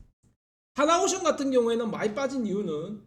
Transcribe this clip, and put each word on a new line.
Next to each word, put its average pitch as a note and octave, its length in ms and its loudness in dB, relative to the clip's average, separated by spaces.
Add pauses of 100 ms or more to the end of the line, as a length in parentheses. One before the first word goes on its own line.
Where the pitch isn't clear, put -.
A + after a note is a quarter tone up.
(760)
하나오션 F4 480 2
같은 C#4+ 300 0
경우에는 A#3 380 2
많이 F3 240 -2
빠진 C#4 300 -2
이유는 F#3+ 640 -4